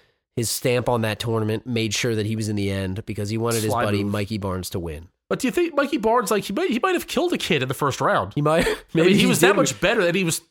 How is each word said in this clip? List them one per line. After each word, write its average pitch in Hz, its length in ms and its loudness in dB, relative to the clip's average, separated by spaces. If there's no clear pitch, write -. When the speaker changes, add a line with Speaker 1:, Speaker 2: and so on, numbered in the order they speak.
Speaker 1:
his 117 160 -2
stamp 123 360 0
on 120 140 2
that 107 160 -2
tournament, 110 480 -2
made 113 300 -2
sure 120 180 0
that 107 140 -2
he 110 80 -2
was 110 140 -4
in 107 60 -2
the 98 140 0
end 98 380 -4
because 104 240 -6
he 113 80 -2
wanted 113 240 0
his 107 80 0
Speaker 2:
Sly 117 140 0
Speaker 1:
buddy 101 180 0
Speaker 2:
move. 101 100 -2
Speaker 1:
Mikey 104 240 -4
Barnes 92 340 -4
to 101 80 -4
win. 80 280 -8
Speaker 2:
But 190 120 -2
do 262 80 0
you 240 40 0
think 349 240 0
Mikey - 220 0
Barnes, 220 320 2
like, 202 140 0
he 196 100 -8
might, 349 160 -2
he 233 140 0
might 370 100 2
have - 140 -2
killed 349 260 0
a - 60 -2
kid 147 240 0
in 131 40 -6
the 131 60 -2
first 139 260 -2
round? 135 360 0
Speaker 1:
He 147 80 0
might. 156 240 2
<laughs> - 0 -
Speaker 2:
I 427 80 0
Speaker 1:
Maybe 165 140 6
Speaker 2:
mean, 196 80 6
he 208 60 6
Speaker 1:
he 196 40 4
Speaker 2:
was - 140 2
that - 140 6
Speaker 1:
did. - 20 2
Speaker 2:
much - 260 0
better, 214 200 2
and 170 140 2
he 196 80 2
was, 165 280 -2